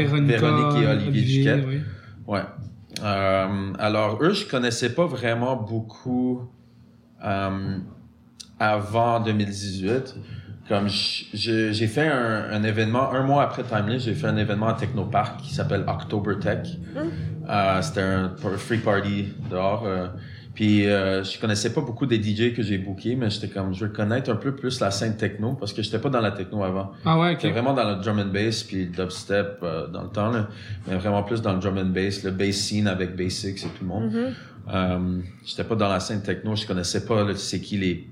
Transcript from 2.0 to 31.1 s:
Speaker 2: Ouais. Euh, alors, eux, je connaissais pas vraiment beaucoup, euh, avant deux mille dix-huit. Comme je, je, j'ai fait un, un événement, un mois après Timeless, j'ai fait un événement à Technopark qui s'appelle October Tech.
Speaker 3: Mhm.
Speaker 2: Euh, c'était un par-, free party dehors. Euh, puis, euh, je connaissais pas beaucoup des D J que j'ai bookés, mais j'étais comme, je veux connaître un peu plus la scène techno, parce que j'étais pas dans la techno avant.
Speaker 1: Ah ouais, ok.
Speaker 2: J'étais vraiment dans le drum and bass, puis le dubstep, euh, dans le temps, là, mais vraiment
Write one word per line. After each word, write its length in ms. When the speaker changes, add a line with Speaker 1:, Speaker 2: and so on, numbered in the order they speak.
Speaker 2:
Ouais. 140
Euh, 760
alors, 420
eux, 120
je 120
connaissais 480
pas 140
vraiment 500
beaucoup, 840
euh, 540
avant 600
deux 140
mille 160
dix-huit. 680
Comme 180
je, 460
je, 400
j'ai 140
fait 200
un, 440
un 120
événement, 480
un 120
mois 200
après 200
Timeless, 400
j'ai 100
fait 140
un 100
événement 320
à 60
Technopark 680
qui 120
s'appelle 340
October 520
Tech. 200
Speaker 3:
Mhm. 60
Speaker 2:
Euh, 320
c'était 200
un 280
par-, 120
free 240
party 480
dehors. 360
Euh, 220
puis, 340
euh, 360
je 160
connaissais 340
pas 80
beaucoup 240
des 140
D 160
J 180
que 80
j'ai 160
bookés, 380
mais 140
j'étais 180
comme, 260
je 120
veux 60
connaître 380
un 60
peu 200
plus 240
la 120
scène 260
techno, 380
parce 180
que 80
j'étais 180
pas 100
dans 120
la 100
techno 320
avant. 280
Speaker 1:
Ah 160
ouais, 140
ok. 80
Speaker 2:
J'étais 100
vraiment 220
dans 160
le 120
drum 180
and 120
bass, 320
puis 220
le 60
dubstep, 720
euh, 240
dans 160
le 60
temps, 200
là, 180
mais 80
vraiment 280